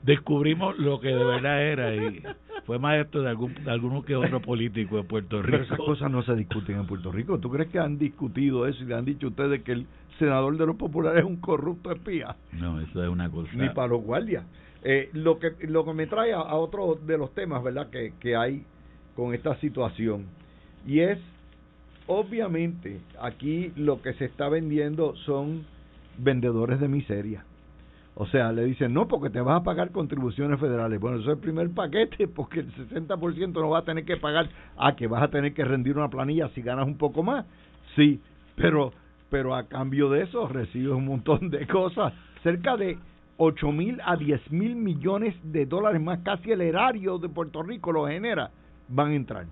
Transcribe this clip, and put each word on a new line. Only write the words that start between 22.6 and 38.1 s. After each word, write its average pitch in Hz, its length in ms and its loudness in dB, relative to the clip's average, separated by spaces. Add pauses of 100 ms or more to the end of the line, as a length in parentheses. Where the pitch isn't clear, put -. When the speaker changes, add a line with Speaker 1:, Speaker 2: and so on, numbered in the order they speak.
Speaker 2:
aquí 151 560 -4
lo 147 280 0
que 131 100 -4
se 135 120 -4
está 143 220 -4
vendiendo 151 680 0 (100)
son 147 400 -2 (540)
vendedores 123 600 2
de 143 80 2
miseria. 107 560 -2 (720)
O 101 140 -4
sea, 117 240 4
le 117 140 2
dicen, 127 280 2
"No, 156 140 4
porque 135 240 0
te 120 100 -2
vas 143 200 4
a - 20 -6
pagar 170 280 0
contribuciones 143 680 0
federales". 113 400 0
Bueno, 120 180 -2
eso 113 140 0
es 151 60 2
el - 40 -12
primer 165 300 -2
paquete, 190 560 0
porque 160 320 -6
el 123 140 -8
sesenta 160 440 -6
por 165 160 -2
ciento 170 280 -2
no 156 100 2
va 165 80 4
a 165 60 -4
tener 160 200 -4
que 170 120 -2
pagar. 156 300 2 (300)
Ah, 135 180 4
que 120 120 -2
vas 117 160 2
a 143 60 2
tener 143 260 0
que 147 100 0
rendir 131 320 2
una 147 120 0
planilla 135 400 0
si 131 120 -10
ganas 127 240 0
un 139 120 -4
poco 147 260 2
más. 247 220 0 (500)
Sí, 147 260 8 (340)